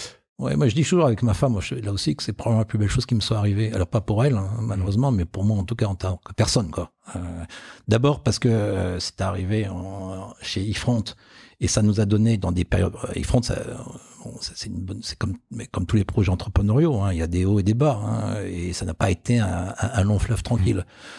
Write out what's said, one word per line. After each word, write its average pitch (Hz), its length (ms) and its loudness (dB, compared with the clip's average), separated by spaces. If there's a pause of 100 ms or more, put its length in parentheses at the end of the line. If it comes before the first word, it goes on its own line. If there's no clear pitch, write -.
(400)
Ouais, 135 160 -2
moi 147 100 4
je 107 80 2
dis 151 80 2
toujours 170 240 4
avec 113 160 2
ma 113 100 4
femme, 131 200 2
moi, 98 80 0
je, - 160 -6
là 104 160 -6
aussi, 143 240 -2
que - 80 -12
c'est 113 80 -4
probablement 110 300 0
la - 20 -2
plus - 120 -4
belle 104 120 2
chose 123 180 0
qui 123 80 0
me 107 60 2
soit 110 180 0
arrivée. 104 340 0
Alors 95 140 0
pas 110 140 0
pour 107 240 2
elle, 143 100 4
hein, 95 160 -2 (100)
malheureusement, 107 520 0
mais 92 120 2
pour 95 200 -2
moi 107 120 4
en 95 60 2
tout 113 140 -4
cas 110 100 2
en 98 80 -2
tant 90 220 -2
que - 160 -20
personne, 107 400 2
quoi. - 200 -6 (220)
Euh, 95 60 -6 (640)
d'abord 123 380 2
parce 110 160 2
que, 123 80 2
euh, 101 500 0
c'est - 220 -8
arrivé 95 480 -2
en... 95 720 -10
chez 101 260 -4
eFront 110 360 0 (560)
et - 80 0
ça 110 140 2
nous 104 180 4
a 107 40 2
donné 107 320 4
dans 92 140 -2
des 87 140 0
périodes... 92 320 0 (180)
eFront, - 280 0
ça, - 120 -4 (720)
bon, - 160 -16
ça, - 160 -10
c'est - 140 -10
une 90 100 -8
bonne, 95 240 -10
c'est - 120 -12
comme, - 200 -2 (160)
mais 113 160 -10
comme 92 180 -4
tous - 80 0
les 104 100 4
projets 92 280 2
entrepreneuriaux, 107 680 2
hein, 98 120 2
il 82 60 0
y 80 40 0
a 82 60 0
des 90 160 0
hauts 101 160 4
et - 20 2
des 107 120 4
bas, 127 300 2
hein, 104 400 -2
et 90 280 -4
ça 95 120 -6
n'a 90 100 -4
pas 95 180 2
été 120 260 2
un, 92 400 -2
un, - 140 -2
un 92 100 2
long 104 160 4
fleuve - 240 0
tranquille. 101 420 2 (340)